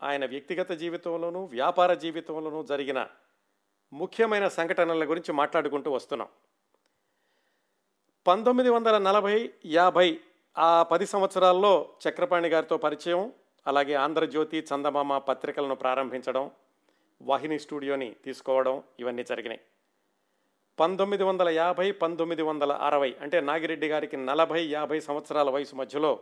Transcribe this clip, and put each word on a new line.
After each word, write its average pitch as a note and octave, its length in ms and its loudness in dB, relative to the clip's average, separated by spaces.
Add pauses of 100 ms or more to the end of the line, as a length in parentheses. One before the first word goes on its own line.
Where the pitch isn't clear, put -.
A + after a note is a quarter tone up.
ఆయన C#3 240 -2
వ్యక్తిగత D#3 460 -6
జీవితంలోనూ E3+ 720 -6
వ్యాపార F3 500 2
జీవితంలోనూ D#3 680 -6
జరిగిన C3+ 440 -4 (840)
ముఖ్యమైన G3+ 560 0
సంఘటనల E3 640 0
గురించి E3+ 220 -4
మాట్లాడుకుంటూ D3 580 -2
వస్తున్నాం. A#2+ 380 -6 (2000)
పంతొమ్మిది B3 440 4
వందల A3+ 280 4
నలభై, G#3 520 2 (160)
యాభై, E3+ 540 4 (380)
ఆ E3 240 6
పది E3 240 0
సంవత్సరాల్లో F#3 840 4 (200)
చక్రపాణి E3+ 400 0
గారితో D#3+ 280 2
పరిచయం, E3+ 560 -2 (340)
అలాగే C#3+ 280 2
ఆంధ్రజ్యోతి, D#3 640 0
చందమామ C#3+ 600 -2
పత్రికలను C3+ 560 -4
ప్రారంభించడం, C3 760 -4 (720)
వాహిని C#3 360 -2
స్టూడియోని C#3 640 -6
తీసుకోవడం, C3 580 -2 (180)
ఇవన్నీ A#2+ 240 -6
జరిగినాయి. A2+ 360 -8 (1200)
పంతొమ్మిది F#3+ 420 0
వందల F#3 260 2
యాభై, F3 420 0
పంతొమ్మిది E3 520 -2
వందల D3+ 300 0
అరవై, C#3+ 480 0
అంటే D#3+ 200 -2
నాగిరెడ్డి D#3 480 -2
గారికి D3+ 280 -4
నలభై, D#3 480 0
యాభై D3+ 360 -4
సంవత్సరాల D3 500 -2
వయసు C#3 260 -4
మధ్యలో C3+ 460 -2